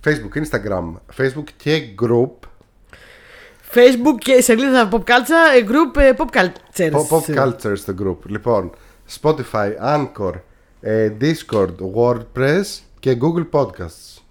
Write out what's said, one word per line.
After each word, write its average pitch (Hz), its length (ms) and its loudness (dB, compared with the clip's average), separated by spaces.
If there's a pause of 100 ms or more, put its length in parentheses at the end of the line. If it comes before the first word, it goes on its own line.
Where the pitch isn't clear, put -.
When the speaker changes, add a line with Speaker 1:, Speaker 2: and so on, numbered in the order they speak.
Speaker 1:
Facebook, 143 320 -4
Instagram, 101 560 -6 (240)
Facebook 135 260 -4 (140)
και 151 240 -2 (200)
group. 120 280 2 (1400)
Speaker 2:
Facebook 247 440 6
και 254 240 4
σελίδα 247 500 2
Pop 226 80 0
Culture, 269 600 4
ε, 220 80 0
group, 285 340 0
ε, 277 160 8
Pop 302 220 -2
Cultures. 175 520 -2
Speaker 1:
Pop, 147 180 0
Pop 156 340 0
Culture 117 340 -2
στο 98 160 -10 (100)
group. 95 220 -4
Λοιπόν, 104 440 -2 (520)
Spotify, 120 480 -2 (160)
Anchor, 131 460 -4 (500)
ε, 110 300 -2 (100)
Discord, 113 520 -2 (220)
WordPress 123 680 0 (360)
και 131 220 0
Google 165 240 -2 (140)
Podcasts. - 720 -8